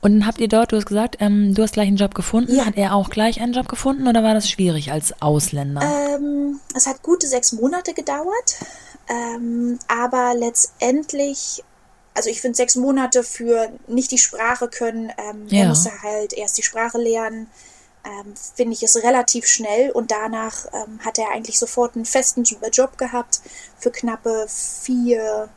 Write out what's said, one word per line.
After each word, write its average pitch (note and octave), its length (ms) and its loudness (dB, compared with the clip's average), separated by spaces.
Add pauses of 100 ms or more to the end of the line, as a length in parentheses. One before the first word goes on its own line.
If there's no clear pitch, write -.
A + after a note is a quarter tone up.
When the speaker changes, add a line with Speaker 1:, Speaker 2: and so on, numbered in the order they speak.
Speaker 1:
Und G#3 180 6
dann G#3 80 4
habt A3+ 120 -4
ihr A3+ 80 2
dort, A3 240 4
du A3 60 2
hast G#3 80 -2
gesagt, G#3+ 340 -2
ähm, G#3 360 4
du G#3+ 80 4
hast A3 100 0
gleich G#3 140 2
einen G3+ 100 4
Job G3 180 2
gefunden. A#3+ 400 0
Speaker 2:
Ja. C4 100 4
Speaker 1:
Hat G#3 120 -2
er G3 160 2
auch G3+ 160 2
gleich A3 320 0
einen A#3+ 120 -2
Job B3+ 140 -2
gefunden C4+ 400 -2
oder A3+ 160 6
war A3 120 4
das G#3+ 140 0
schwierig D#3 420 0
als - 300 -4
Ausländer? D3 600 0 (340)
Speaker 2:
Ähm, C#4+ 440 -2 (160)
es B3+ 120 2
hat C4+ 140 -4
gute E4+ 260 2
sechs B3 240 2
Monate D4+ 420 0
gedauert, D#4+ 640 -2 (540)
ähm, A#3+ 800 -2
aber B3 480 0
letztendlich, C#4 1300 -2 (500)
also A3+ 160 -2
ich A3+ 120 -4
finde A#3+ 140 -2
sechs B3 200 4
Monate B3+ 480 2
für A#3 460 0 (180)
nicht B3 240 -2
die C4 60 0
Sprache A#3+ 500 0
können, A3+ 500 -6
ähm, G#3+ 320 -12
er G3+ 140 6
Speaker 1:
Ja. F3+ 60 6
Speaker 2:
musste E3 220 2 (100)
halt G#3+ 320 -4
erst G3+ 240 -4
die A3 60 -4
Sprache A#3 340 -2
lernen, A3+ 500 -2 (580)
ähm, G3+ 280 -14 (220)
finde A#3 180 0
ich A3+ 100 -6
es A3+ 200 4
relativ A#3+ 440 2
schnell A3+ 440 2
und A#3 200 -2
danach, A3 600 -4
ähm, A3 320 -10
hat A3 140 -2
er A3 120 0
eigentlich A3+ 280 -4
sofort A#3+ 360 -2
einen A3+ 100 -6
festen C4 380 0
Jo-, A3+ 140 0 (140)
Job C4 260 2
gehabt B3 440 -4 (360)
für A#3+ 140 -2
knappe A3+ 560 -4
vier A3 1080 -2